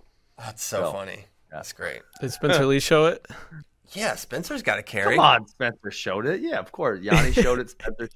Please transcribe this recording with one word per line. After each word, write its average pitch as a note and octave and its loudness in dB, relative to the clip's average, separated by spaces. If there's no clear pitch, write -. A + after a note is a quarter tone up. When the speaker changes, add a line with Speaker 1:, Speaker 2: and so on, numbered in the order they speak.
Speaker 1:
That's A2+ -12
so G2 -4
Speaker 2:
So, D#2 -2
Speaker 1:
funny. F#2+ -10
Speaker 2:
yeah. G2+ -20
Speaker 1:
That's D#2 -14
great. C#2+ -10
Speaker 3:
Did C3 -6
Spencer D#3 2
Lee C#3 4
show D#3 4
it? - -2
Speaker 1:
Yeah, G3+ -2
Spencer's F#3+ -8
gotta G#2 -2
carry. G#2 0
Speaker 2:
Come E3 6
on, B2 6
Spencer A#2 -6
showed G#2 -4
it. F#3 -2
Yeah, D#4+ -4
of F#2 -14
course. A#2 -2
Yanni C3 4
showed B2+ 4
it. B2 -8
Speaker 1:
<laughs> - -
Speaker 2:
Spencer - -8